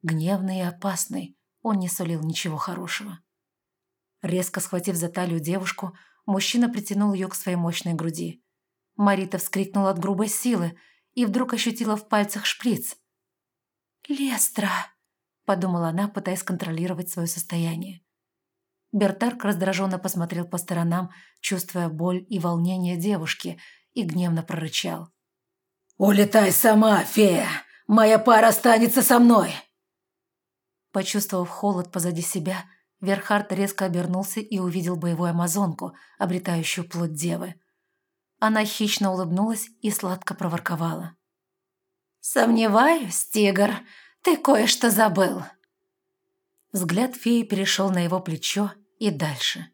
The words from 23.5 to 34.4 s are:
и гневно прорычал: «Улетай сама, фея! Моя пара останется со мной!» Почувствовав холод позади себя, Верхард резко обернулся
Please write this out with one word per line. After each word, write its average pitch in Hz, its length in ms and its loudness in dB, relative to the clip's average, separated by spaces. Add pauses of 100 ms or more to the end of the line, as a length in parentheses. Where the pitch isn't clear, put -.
и 247 80 -4
гневно 170 400 -2
прорычал: 165 680 -6 (840)
«Улетай 202 540 6
сама, 214 520 6
фея! 196 440 4 (380)
Моя 220 320 6
пара 226 300 8
останется 226 520 4
со 240 180 6
мной!» 233 320 8 (1400)
Почувствовав 190 560 -2
холод 180 420 -2
позади 170 300 -4
себя, 175 460 -4 (340)
Верхард 202 520 0
резко 196 340 -2
обернулся 180 540 -2